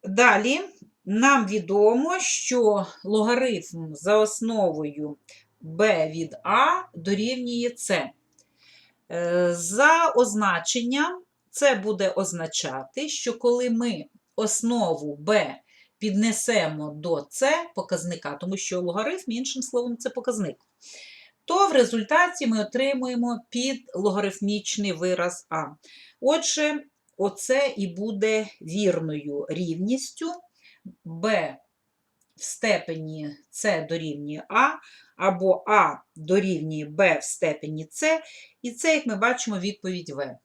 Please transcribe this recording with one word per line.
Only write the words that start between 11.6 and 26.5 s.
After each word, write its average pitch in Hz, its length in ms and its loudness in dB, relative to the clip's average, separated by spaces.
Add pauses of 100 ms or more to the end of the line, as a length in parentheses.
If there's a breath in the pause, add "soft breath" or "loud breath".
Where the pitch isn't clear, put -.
буде 196 360 0
означати, 165 1000 -4
що 233 300 -6
коли 247 320 2
ми 226 340 0 (320)
основу 190 800 0
Б 196 400 0 (420 soft breath)
піднесемо 196 920 0
до 151 400 -4
С 320 440 2
показника, 165 600 -6
тому 185 220 -6
що 185 240 -4
логарифм, 233 500 -4
іншим 254 320 -4
словом, 240 340 -2
це 247 140 -6
показник, 226 460 -4 (880 loud breath)
то 392 240 4
в - 40 0
результаті 269 760 2
ми 220 140 0
отримуємо 247 880 -2
підлогарифмічний 202 1400 -2
вираз 175 580 -2
А. 147 140 -4 (560 loud breath)
Отже, 302 640 0 (320)